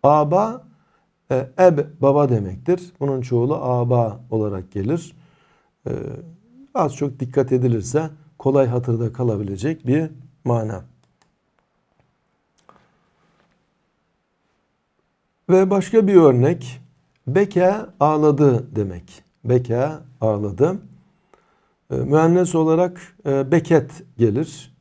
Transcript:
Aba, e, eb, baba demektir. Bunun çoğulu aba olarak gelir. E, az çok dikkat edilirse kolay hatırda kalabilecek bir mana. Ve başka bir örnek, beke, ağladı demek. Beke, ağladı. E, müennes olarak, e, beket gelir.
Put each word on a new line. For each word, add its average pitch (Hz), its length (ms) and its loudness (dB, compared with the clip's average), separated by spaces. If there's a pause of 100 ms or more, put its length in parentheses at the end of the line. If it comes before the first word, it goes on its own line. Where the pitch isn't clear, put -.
Aba, 165 600 2 (640)
e, 127 180 -2 (100)
eb, 175 200 6 (240)
baba 139 260 4
demektir. 123 720 -4
Bunun 139 200 -2
çoğulu 127 340 0
aba 120 640 -2 (100)
olarak 101 420 -4
gelir. 131 440 -6 (720)
E, - 60 -6 (800)
az 151 220 -2
çok - 240 -6
dikkat 127 320 -2
edilirse 127 580 -2 (280)
kolay 135 280 2
hatırda 117 460 -4
kalabilecek 107 760 -6
bir 156 240 0 (340)
mana. 110 400 -4 (4000)
Ve 190 200 4
başka 196 360 2
bir 196 80 2
örnek, 147 680 4 (460)
beke, 185 480 2 (260)
ağladı 147 760 2
demek. 92 460 -8 (220)
Beke, 123 440 -2 (320)
ağladı. 110 580 -2 (1120)
E, 131 60 -4
müennes 160 580 2
olarak, 165 640 -2 (100)
e, 135 240 -2
beket 160 520 0 (160)
gelir. 117 640 -2